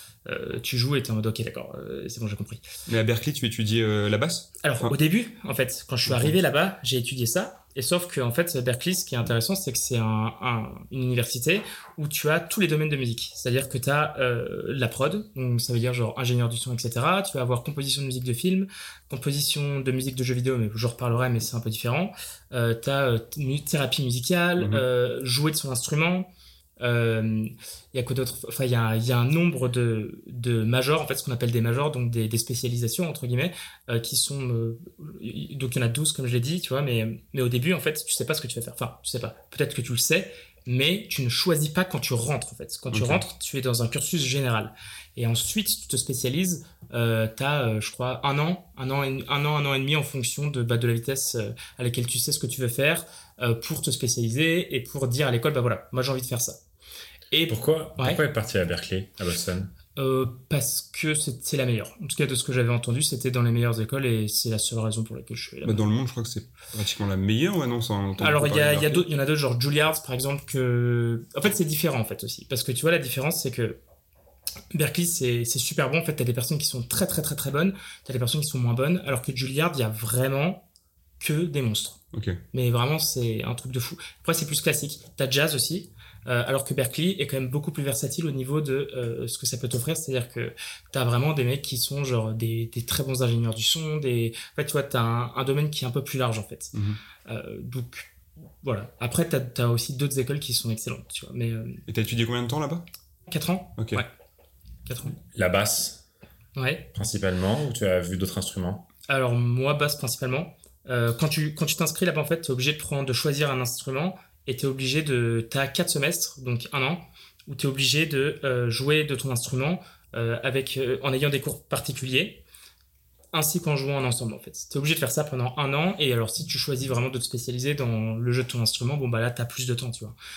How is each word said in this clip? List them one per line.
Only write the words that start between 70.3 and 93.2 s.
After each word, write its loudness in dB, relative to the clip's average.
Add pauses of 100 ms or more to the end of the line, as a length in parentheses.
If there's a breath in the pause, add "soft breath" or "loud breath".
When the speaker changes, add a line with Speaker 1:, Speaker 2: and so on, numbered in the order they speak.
Speaker 1:
que, 2 (100)
en -2
fait, 4
c'est 2
différent, 2
en 2
fait, -8
aussi. -10
Parce -2
que, -2
tu -2
vois, 4
la 4
différence, -2
c'est 0
que -2 (960)
Berklee, 0
c'est, 0
c'est -2
super 0
bon. 2
En -2
fait, -2
t'as 0
des 2
personnes 0
qui -2
sont -2
très, 0
très, -2
très, -4
très -4
bonnes, 2 (300 loud breath)
t'as -8
des 0
personnes 2
qui -2
sont -2
moins 4
bonnes, 2
alors 0
que -4
Juilliard, 0
il -2
y 4
a 2
vraiment 0 (500)
que 0
des 0
monstres. 0 (140)
Speaker 2:
Ok. -2 (240)
Speaker 1:
Mais 2
vraiment, 4
c'est 0
un -2
truc -8
de -2
fou. -6 (220 loud breath)
Après, 0
c'est 0
plus -2
classique. -2 (180)
T'as 0
jazz 4
aussi, -2 (360 loud breath)
euh, 2
alors 0
que -2
Berklee 0
est 0
quand -2
même -2
beaucoup -2
plus -4
versatile -2
au 0
niveau -2
de, -2
euh, -4
ce -6
que -4
ça 0
peut -4
t'offrir. 0
C'est-à-dire -2
que -6 (400 loud breath)
t'as 0
vraiment 4
des 2
mecs 0
qui -4
sont -2
genre 0
des, -2
des -4
très -2
bons 0